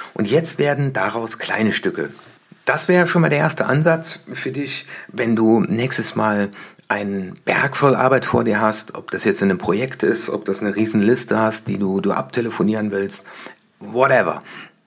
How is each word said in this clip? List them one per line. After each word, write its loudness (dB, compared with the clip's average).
Und -2
jetzt 0
werden 0
daraus -4
kleine 0
Stücke. -4
Das 0
wäre 6
schon 2
mal 4
der 2
erste 0
Ansatz 0
für -6
dich, -8
wenn 0
du 6
nächstes -2
Mal 2
einen -4
Berg 0
voll 4
Arbeit 2
vor 2
dir 2
hast, -2
ob -12
das -4
jetzt 2
in 4
einem 2
Projekt -2
ist, 0
ob -6
das -4
eine -2
Riesenliste 2
hast, -2
die -2
du, 0
du 0
abtelefonieren -2
willst, -6
whatever. 2